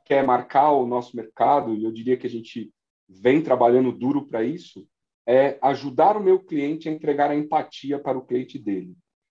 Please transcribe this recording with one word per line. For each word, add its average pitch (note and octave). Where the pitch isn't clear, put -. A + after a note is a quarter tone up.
quer C#3
marcar C3+
o C3
nosso B2
mercado, A#2+
e G#2+
eu A2+
diria A#2
que B2+
a A#2+
gente A2+
vem A#2
trabalhando B2+
duro C3
pra A2+
isso, -
é C3+
ajudar C#3
o G#3
meu F#3
cliente D#3
a -
entregar D3
a D3
empatia D3
para C3
o B2+
cliente B2
dele, F#2